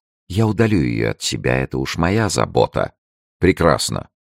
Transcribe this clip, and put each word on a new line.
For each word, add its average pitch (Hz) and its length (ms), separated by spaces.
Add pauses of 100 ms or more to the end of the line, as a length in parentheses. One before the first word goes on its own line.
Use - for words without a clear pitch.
(280)
я 107 180
удалю 104 340
её 55 300
от - 120
себя, - 360
это 65 200
уж 67 180
моя 95 320
забота. - 680 (460)
Прекрасно. 78 680 (240)